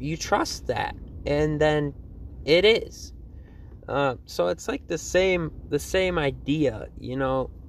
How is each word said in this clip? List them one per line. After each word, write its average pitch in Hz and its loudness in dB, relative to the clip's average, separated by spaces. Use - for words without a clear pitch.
you 147 -4
trust - -2
that, 110 -2
and 151 2
then 151 4
it 170 6
is. - 2
Uh, 135 2
so - 0
it's 175 -4
like 233 -2
the 165 -2
same, 180 2
the 147 0
same 185 0
idea, 135 0
you 123 -8
know, 131 0